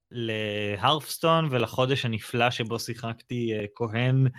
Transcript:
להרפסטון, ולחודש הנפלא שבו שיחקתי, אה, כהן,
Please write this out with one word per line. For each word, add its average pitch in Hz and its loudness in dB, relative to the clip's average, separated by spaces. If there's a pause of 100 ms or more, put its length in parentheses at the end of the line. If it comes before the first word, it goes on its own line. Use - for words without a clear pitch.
(100)
להרפסטון, 113 0
ולחודש 127 0
הנפלא 120 0
שבו 113 -4
שיחקתי, 117 -6
אה, 107 -4 (100)
כהן, 123 2 (120)